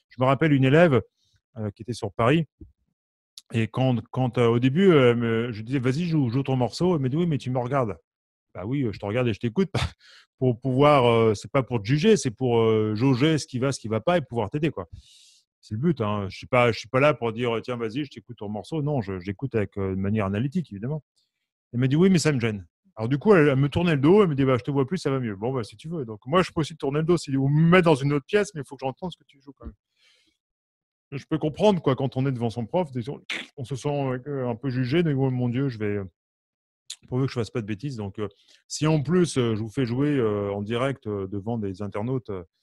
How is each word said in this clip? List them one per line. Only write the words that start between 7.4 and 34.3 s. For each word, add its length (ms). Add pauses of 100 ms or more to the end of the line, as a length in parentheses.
me 80
regardes. » 380 (580)
Bah 120
oui, 160
euh, 100
je 60
te 80
regarde 220
et 40
je 80
t'écoute 340
<laughs> 220 (420)
pour 220
pouvoir, 460
euh, 280
c'est 160
pas 120
pour 180
te 60
juger, 300
c'est 140
pour, 280
euh, 360
jauger 440
ce 80
qui 120
va, 140
ce 80
qui 80
va 120
pas 180
et 20
pouvoir 300
t'aider, 200
quoi. 180 (720)
C'est 140
le 60
but, 200
hein. 280
Je 80
suis 100
pas, 260
je 60
suis 100
pas 120
là 140
pour 180
dire, « 300
Tiens, 140
vas-y, 280
je 60
t'écoute 260
ton 140
morceau. » 320
Non, 180
je, 180
j'écoute 360
avec, 240
euh, 120
de 100
manière 260
analytique, 440
évidemment. 320 (680)
Elle 80
m'a 80
dit, « 80
Oui, 140
mais 80
ça 140
me 80
gêne. » 260 (300)
Alors 120
du 80
coup, 160
elle, 160
elle 80
me 120
tournait 260
le 60
dos, 220
elle 60
me 60
dit, « 120
Bah, 120
je 60
te 60
vois 160
plus, 120
ça 120
va 100
mieux. » 160
Bon, 180
bah, 100
si 120
tu 120
veux. 160
Donc 220
moi, 160
je 100
peux 80
aussi 140
te 40
tourner 200
le 80
dos, 100
si, 180
ou 140
me 220
mettre 160
dans 80
une 180
autre 140
pièce, 280
mais 60
il 60
faut 100
que 80
j'entende 280
ce 40
que 100
tu 140
joues 120
quand 120
même. 100 (1400)
Je 120
peux 140
comprendre, 420
quoi, 160
quand 200
on 100
est 60
devant 180
son 160
prof, 260
des, 100 (540)
on 80
se 120
sent, 120 (380)
euh, 220